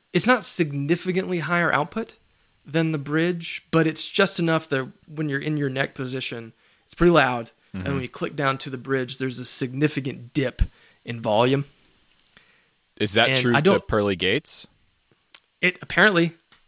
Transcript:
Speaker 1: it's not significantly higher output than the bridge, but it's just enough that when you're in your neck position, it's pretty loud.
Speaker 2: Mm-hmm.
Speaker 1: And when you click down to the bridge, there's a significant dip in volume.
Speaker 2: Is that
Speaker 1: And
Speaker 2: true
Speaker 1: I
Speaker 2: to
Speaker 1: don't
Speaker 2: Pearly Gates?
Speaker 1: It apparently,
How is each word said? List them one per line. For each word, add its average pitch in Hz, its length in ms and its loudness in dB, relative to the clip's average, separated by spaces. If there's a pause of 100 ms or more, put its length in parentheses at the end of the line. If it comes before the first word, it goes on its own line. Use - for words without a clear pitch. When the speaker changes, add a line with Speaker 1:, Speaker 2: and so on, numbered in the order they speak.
(140)
Speaker 1:
it's 180 140 2
not 240 180 4
significantly 170 960 -2
higher 165 340 0
output 156 420 -4 (500)
than 160 260 0
the 156 60 -2
bridge, 165 760 -4
but 160 160 4
it's 160 220 0
just - 300 2
enough 165 300 0
that 131 200 -2 (180)
when 156 200 -6
you're 139 140 -2
in 151 160 -2
your 143 120 -2
neck 135 240 -4
position, 127 600 -8 (320)
it's - 80 -16
pretty 175 180 4
loud. 127 400 2 (240)
Speaker 2:
Mm-hmm. 95 100 -8
Speaker 1:
And 139 100 -2
when 135 80 -2
you 123 60 -8
click - 260 -10
down 139 240 0
to - 100 -10
the 131 80 -8
bridge, 131 400 -4
there's 127 220 -6
a 123 60 -4
significant 131 880 -2
dip 131 280 0 (420)
in 120 180 -8
volume. 123 440 2 (1300)
Speaker 2:
Is 104 160 0
that 117 160 4
Speaker 1:
And 131 120 2
Speaker 2:
true 123 140 2
Speaker 1:
I 143 60 4
Speaker 2:
to - 0 -
Speaker 1:
don't 151 260 2
Speaker 2:
Pearly 101 280 0
Gates? 92 520 -2 (920)
Speaker 1:
It 175 220 0
apparently, 175 520 4 (340)